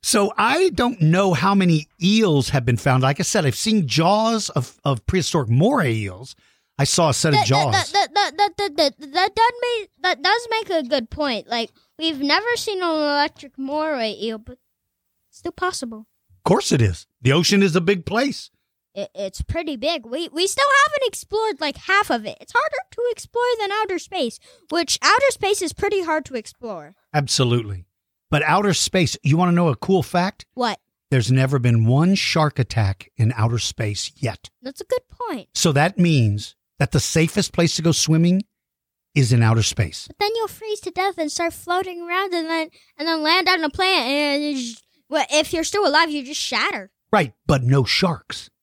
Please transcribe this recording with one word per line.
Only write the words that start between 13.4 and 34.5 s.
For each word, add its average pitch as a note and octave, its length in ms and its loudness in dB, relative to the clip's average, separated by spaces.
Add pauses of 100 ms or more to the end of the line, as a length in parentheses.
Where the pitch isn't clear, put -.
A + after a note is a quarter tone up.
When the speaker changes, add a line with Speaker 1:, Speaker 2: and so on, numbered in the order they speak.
Speaker 2:
moray C4+ 600 -4
eel, A3 180 -6
but B3 200 -20 (680)
it's - 100 -20
still F4 140 -12
possible. A3+ 540 -8 (320)
Speaker 1:
Of - 60 -20
course - 280 2
it B2+ 100 4
is. F#2 240 0 (140)
The B2+ 120 2
ocean F#3 300 4
is F3 140 2
a F3+ 40 4
big F3 240 0
place. A#3+ 460 -4 (440)
Speaker 2:
It, G3 200 -10
it's F#3+ 280 -8
pretty D#4+ 340 -6
big. C#4 300 -4
We, D4 260 -8
we F4 140 0
still C5+ 200 0 (200)
haven't C#5+ 220 -2
explored, G#4+ 520 -4
like, D4+ 160 -4
half G4 340 0
of A#3 160 -2
it. - 140 -12
It's - 120 -20
harder C#5+ 240 0 (140)
to A#4+ 200 -4
explore A#4 340 -4 (160)
than G4+ 100 -2
outer G4+ 280 -2
space, D4+ 420 -6 (300)
which E4 320 0
outer B4 280 2
space G4+ 320 -2
is D#4+ 120 -6
pretty G4+ 280 -2
hard D#4 240 -4
to C4+ 80 -16
explore. G3 600 -12 (200)
Speaker 1:
Absolutely. A#2+ 680 0 (460)
But D3+ 140 2
outer F#3 300 2
space, - 480 0
you D3+ 140 4
wanna F3 160 4
know F3 160 4
a B2+ 80 0
cool F#3+ 260 2
fact? - 520 -4
Speaker 2:
What? A#3+ 260 -4 (300)
Speaker 1:
There's B2 200 2
never C3 280 2
been A#2 260 2
one D3+ 300 4
shark D#3 440 0
attack G2 580 -2
in G#2+ 200 2
outer A#2 220 0
space - 580 -6
yet. - 320 -8 (140)